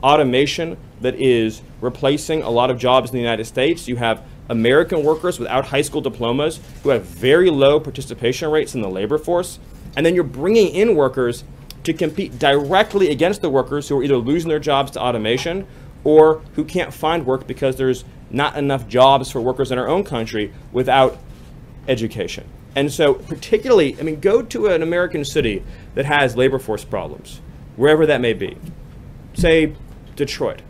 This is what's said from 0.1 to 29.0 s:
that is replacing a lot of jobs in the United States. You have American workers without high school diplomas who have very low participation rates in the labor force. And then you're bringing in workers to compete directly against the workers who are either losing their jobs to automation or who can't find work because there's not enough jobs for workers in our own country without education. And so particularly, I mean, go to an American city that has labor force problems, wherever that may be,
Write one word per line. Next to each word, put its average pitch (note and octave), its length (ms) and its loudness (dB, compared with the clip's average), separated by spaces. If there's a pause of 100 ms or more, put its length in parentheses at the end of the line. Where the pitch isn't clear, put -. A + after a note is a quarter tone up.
that B2+ 160 -2
is A#2 460 2 (180)
replacing C#3+ 640 -2
a - 80 -4
lot A#2+ 200 2
of B2+ 80 -2
jobs B2 340 2
in B2 40 -6
the B2 60 -2
United A2+ 240 -2
States. D3+ 420 -2
You B2+ 80 -4
have A#2 280 -2 (260)
American C#3+ 560 2
workers D#3+ 340 0
without A#2+ 280 -2
high C#3+ 160 0
school D3 180 -4
diplomas B2+ 580 -2 (240)
who C#3+ 60 0
have A2+ 160 2
very B2+ 440 4
low C#3 300 4
participation C3 720 -6
rates D#3 240 -2
in A#2+ 60 -4
the G2 80 -4
labor G2+ 280 -2
force. F3 400 -2 (400)
And D3+ 80 0
then E3+ 80 4
you're F3 120 2
bringing E3 500 2
in G#3 220 4
workers C3 480 0 (400)
to E3 80 -2
compete D#3 440 -4
directly D3+ 760 2
against E3+ 300 0
the F3 80 0
workers C#3 380 -2
who C#3+ 100 -2
are B2+ 60 0
either C#3 140 2
losing D3+ 320 -2
their D3+ 100 0
jobs C#3 320 -2
to - 100 -8
automation B2 640 -2 (380)
or D#3 380 6 (140)
who D3+ 100 -2
can't D#3 280 -4
find D#3+ 320 -2
work B2+ 220 -2
because C3 300 -2
there's C3 260 -2 (260)
not C#3 280 -2
enough C#3 320 -2
jobs C3 420 6
for C3+ 80 -4
workers B2 320 -2
in B2+ 60 -2
our B2 100 -2
own F3 160 0
country A2 480 -4 (220)
without B2+ 440 4 (720)
education. A2 560 -4 (320)
And C#3 160 0
so D3 220 4
particularly, G3+ 840 0
I - 60 -8
mean, D#3 160 -4
go G3+ 220 2
to A3+ 260 -4
an E3+ 160 2
American E3+ 400 -2
city A#2 400 -2 (300)
that C3+ 100 -2
has C#3+ 320 2
labor B2+ 240 2
force G#2+ 240 -6
problems, E2 560 -10 (380)
wherever D#3 280 4
that C#3+ 140 2
may A#2 140 0
be, G2 240 -6 (760)